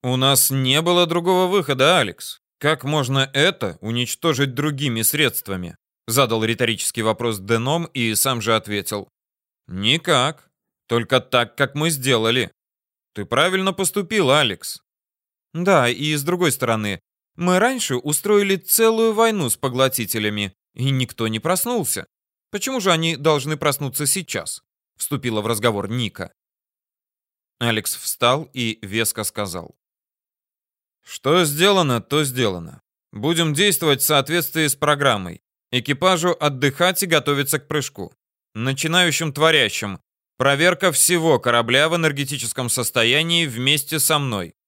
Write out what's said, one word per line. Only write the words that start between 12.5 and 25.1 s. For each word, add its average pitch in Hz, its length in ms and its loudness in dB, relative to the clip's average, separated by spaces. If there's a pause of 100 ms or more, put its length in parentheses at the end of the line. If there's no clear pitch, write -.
Ты 104 120 -8
правильно 185 480 0
поступил, 190 580 0
Алекс». 131 500 0 (720)
«Да, 170 360 4
и 151 260 -2
с 139 80 -4
другой 175 280 2
стороны, 110 480 -2 (360)
мы 180 240 2
раньше 233 360 0
устроили 196 600 2
целую 226 580 2
войну 208 360 2
с - 80 -2
поглотителями, 110 960 -2 (200)
и 127 160 -2
никто 127 380 -2
не 110 120 -2
проснулся. 185 680 -2 (420)
Почему 254 300 -6
же 190 120 2
они 165 260 0
должны 147 380 0
проснуться 143 520 -2
сейчас?» - 560 -6 (340)
Вступила 117 440 -4